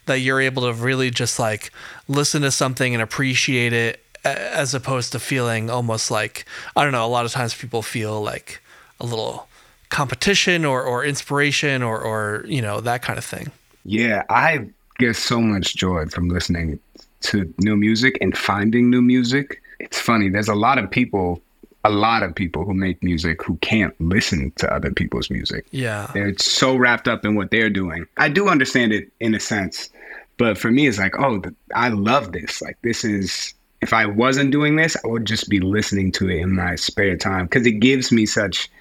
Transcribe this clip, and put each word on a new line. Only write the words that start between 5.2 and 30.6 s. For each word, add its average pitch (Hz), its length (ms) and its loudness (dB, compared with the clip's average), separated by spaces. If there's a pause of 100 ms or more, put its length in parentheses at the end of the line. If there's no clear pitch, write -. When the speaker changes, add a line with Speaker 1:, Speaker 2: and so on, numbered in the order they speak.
Speaker 1:
almost 117 400 -2
like, 107 340 -4 (300)
I - 80 4
don't 143 80 2
know, 120 140 0
a - 20 0
lot 120 180 0
of 117 60 -4
times 120 240 -4
people 117 260 -6
feel, 107 400 -4
like, - 400 -10 (380)
a - 60 -10
little 113 420 -6 (420)
competition 170 760 2
or, 131 200 2
or 123 200 -2
inspiration 139 800 0
or, 110 160 -2
or, 107 480 -4
you 139 140 -2
know, 107 180 -2
that 120 220 -2
kind - 180 -6
of - 60 -10
thing? - 260 -10 (320)
Speaker 2:
Yeah, 107 460 0
I 127 400 2 (300)
get 117 180 2
so 120 240 0
much 104 340 0
joy 90 300 0
from 87 240 -2
listening 82 500 -2 (440)
to 95 340 -2
new 104 180 2
music 110 460 4
and 95 160 2
finding 110 520 4
new 123 120 6
music. 127 600 2 (200)
It's - 180 -8
funny, 110 300 2
there's 104 180 0
a 107 80 2
lot 117 220 4
of 101 120 -2
people, 95 520 0 (420)
a 107 60 4
lot 107 340 4
of 87 100 -4
people 82 300 -4
who 101 100 -4
make 92 300 -2
music 85 400 0
who 87 140 -4
can't 107 420 0
listen 82 600 0
to - 140 -2
other 69 180 -2
people's - 380 -2
music. - 420 -6
Speaker 1:
Yeah. 110 420 -6
Speaker 2:
They're 101 240 -2
so - 400 2
wrapped 123 320 2
up 110 160 0
in 104 100 2
what 95 160 -2
they're 110 180 4
doing. 87 360 -4 (100)
I 151 140 2
do 190 180 2
understand 131 460 2
it - 260 -4
in 113 160 0
a 101 60 -2
sense, - 480 -4 (480)
but 113 200 2
for 113 140 0